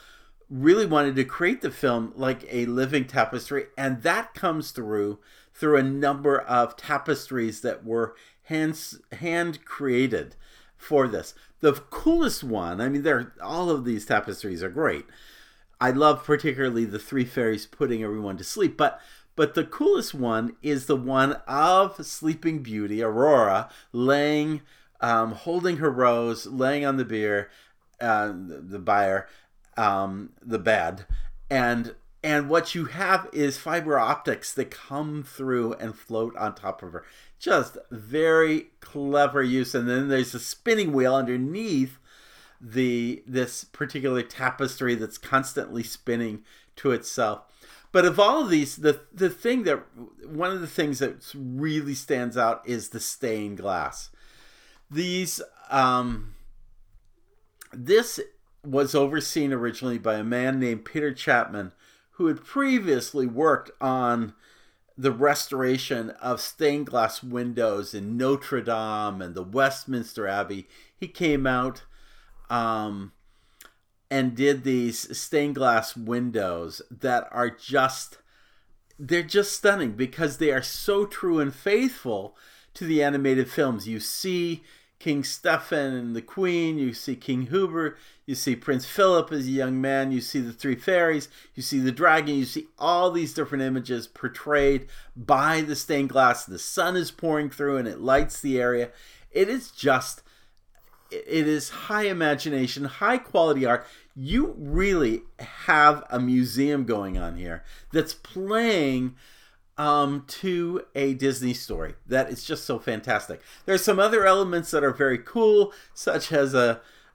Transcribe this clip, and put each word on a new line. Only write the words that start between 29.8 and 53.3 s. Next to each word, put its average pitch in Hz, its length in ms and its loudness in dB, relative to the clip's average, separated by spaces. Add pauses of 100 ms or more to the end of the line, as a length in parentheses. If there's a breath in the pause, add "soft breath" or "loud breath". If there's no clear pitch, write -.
the 113 180 -4
bed, 95 480 0 (440 loud breath)
and, 120 440 0 (280)
and 147 260 0
what 165 260 2
you 165 120 -4
have 180 460 -2
is 143 260 0
fiber 160 380 -2
optics 127 580 0
that - 180 -4
come 151 500 -8
through 127 520 -2
and 110 200 -10
float 113 420 -4
on 101 180 -4
top - 280 -10
of 90 100 -14
her. 85 120 -12 (340 loud breath)
Just 160 400 0 (140)
very 156 800 2 (100)
clever 143 600 2
use. 127 360 0
And 120 120 0
then 131 200 0
there's 131 260 0
a 120 60 -10
spinning 214 520 0
wheel 127 220 4
underneath 135 840 0 (640 soft breath)
the, 120 640 0
this 127 380 -4
particular 131 600 -4
tapestry 127 720 -2
that's 107 200 -8
constantly 131 680 -2
spinning 117 580 -4 (320 soft breath)
to - 160 0
itself. 113 520 -2 (500 loud breath)
But 180 120 6
of 175 140 4
all 233 240 6
of 220 80 -2
these, 151 240 2
the, 151 280 2 (100)
the 180 180 0
thing 240 320 -2
that, 156 220 0 (420)
one 160 240 -4
of 190 100 -6
the 165 60 -8
things 147 320 -2
that 127 340 -4
really 143 640 -4
stands 123 420 -2
out 117 320 0
is 117 200 -6
the 117 100 -12
stained 107 600 -6